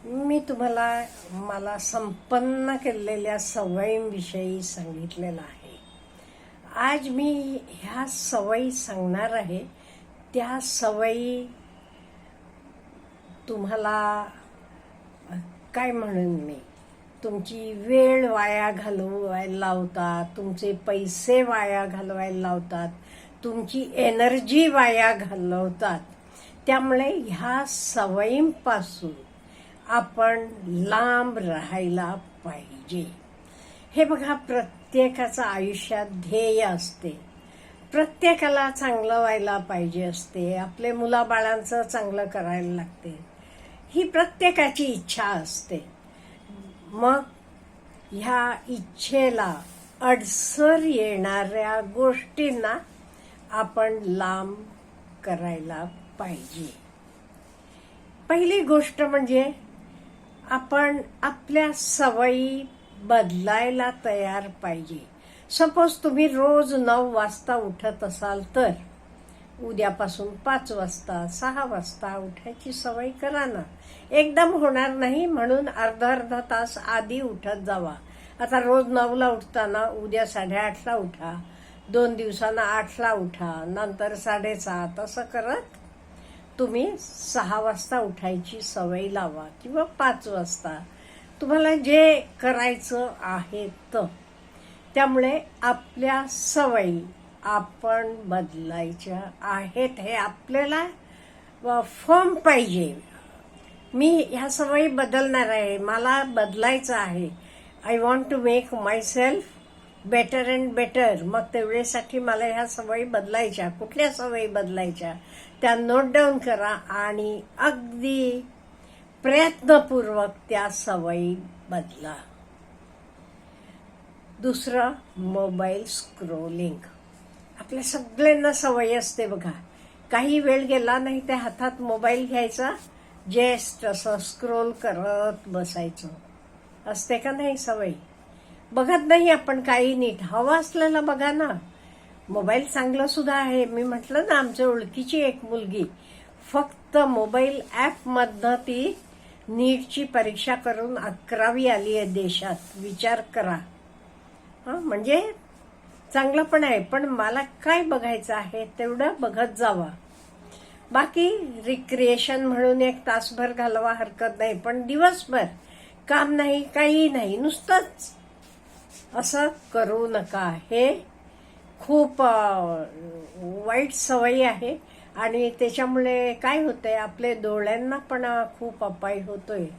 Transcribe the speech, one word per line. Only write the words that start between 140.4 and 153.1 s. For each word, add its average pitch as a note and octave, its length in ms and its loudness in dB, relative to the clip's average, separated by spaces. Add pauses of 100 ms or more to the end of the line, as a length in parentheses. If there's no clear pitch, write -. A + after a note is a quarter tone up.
असलेलं D#4 460 2
बघा C#4+ 260 0
ना. D4+ 160 0 (800)
मोबाईल G#3 380 0
चांगलं C4+ 400 0
सुद्धा C#4 280 0
आहे. B3+ 300 2
मी A#3 180 -4
म्हटलं B3+ 460 -2
ना, D4 100 6
आमच्या B3+ 280 0
ओळखीची B3 520 -2
एक C4 240 0
मुलगी G#3+ 400 -4 (680)
फक्त - 460 0
मोबाईल C4 640 4 (120)
ॲपमधनं A#3+ 800 0
ती B3+ 420 -4 (500)
नीटची B3+ 560 0
परीक्षा A#3+ 520 0
करून A#3+ 420 -4
अकरावी A3 680 0
आली G#3+ 300 2
आहे G#3 80 0
देशात. F#3 500 -2 (200)
विचार G#3 460 -2